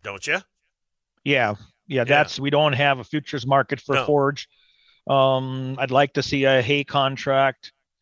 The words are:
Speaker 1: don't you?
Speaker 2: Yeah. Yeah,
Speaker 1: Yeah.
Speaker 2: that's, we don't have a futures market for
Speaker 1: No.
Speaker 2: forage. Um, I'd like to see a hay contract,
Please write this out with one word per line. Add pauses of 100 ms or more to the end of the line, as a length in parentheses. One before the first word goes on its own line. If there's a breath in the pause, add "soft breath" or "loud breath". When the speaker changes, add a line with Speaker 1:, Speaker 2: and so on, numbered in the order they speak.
Speaker 1:
don't
you? (840)
Speaker 2:
Yeah. (320)
Yeah,
Speaker 1:
Yeah.
Speaker 2:
that's,
we
don't
have
a
futures
market
for
Speaker 1:
No.
Speaker 2:
forage. (600 soft breath)
Um,
I'd
like
to
see
a
hay
contract, (300)